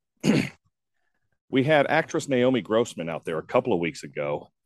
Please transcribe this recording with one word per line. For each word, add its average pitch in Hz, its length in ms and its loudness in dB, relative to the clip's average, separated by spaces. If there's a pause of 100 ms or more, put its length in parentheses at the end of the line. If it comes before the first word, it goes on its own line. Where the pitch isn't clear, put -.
(240)
<clears throat> - 1300 -4
we 131 140 2
had 143 240 4
actress 160 400 -2
Naomi 127 340 2
Grossman 104 460 -2
out 80 160 -8
there 85 140 -6
a - 60 -6
couple 123 280 0
of 90 80 2
weeks 82 240 -4
ago. 73 460 -6 (160)